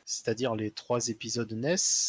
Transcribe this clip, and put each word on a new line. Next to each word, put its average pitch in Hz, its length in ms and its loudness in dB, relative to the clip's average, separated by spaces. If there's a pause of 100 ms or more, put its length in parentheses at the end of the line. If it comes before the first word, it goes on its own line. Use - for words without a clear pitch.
c'est-à-dire 113 520 0
les 107 160 -2
trois 120 380 0
épisodes 113 440 -4
nes, 135 220 0 (340)